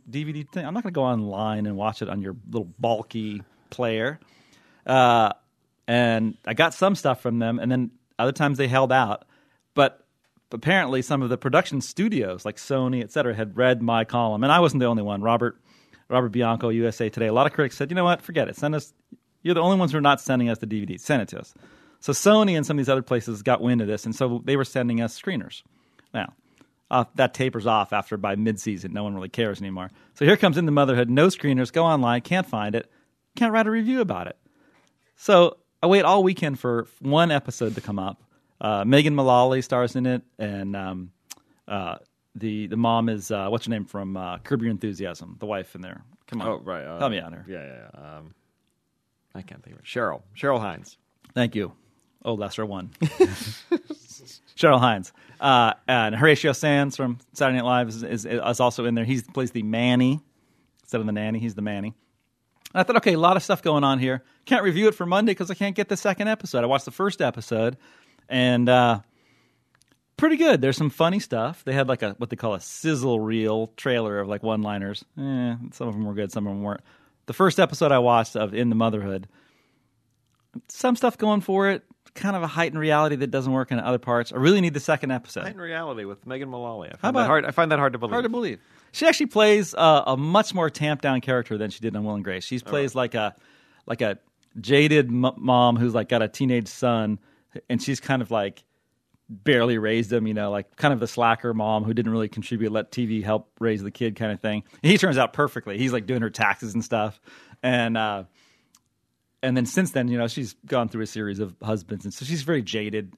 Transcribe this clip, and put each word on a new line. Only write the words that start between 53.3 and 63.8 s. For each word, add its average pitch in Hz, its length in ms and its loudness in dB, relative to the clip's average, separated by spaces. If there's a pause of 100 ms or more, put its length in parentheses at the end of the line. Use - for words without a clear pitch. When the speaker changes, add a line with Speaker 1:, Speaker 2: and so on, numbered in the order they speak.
Speaker 1:
Cheryl 143 240 6
Hines. 110 320 2 (280)
Uh, 123 340 6 (120)
and 113 280 2
Horatio 143 380 4
Sanz 143 440 0
from 123 220 -4 (140)
Saturday 131 260 0
Night 120 60 -2
Live 123 240 2
is, 110 140 -10
is, 110 240 -6
is 117 340 -2
also 123 260 2
in 117 80 0
there. 113 100 -2
He 123 180 -2
plays 127 300 -6
the 113 100 -6
Manny 123 580 2 (600)
instead - 180 -6
of 107 60 -4
the 107 60 -4
nanny. 107 260 -4
He's 110 160 -6
the 104 80 -8
Manny. 104 320 -8 (800)
And 185 60 2
I - 20 4
thought, 233 140 2
okay, 208 180 2
a 160 40 0
lot 180 180 4
of 180 60 0
stuff - 200 -2
going 151 220 2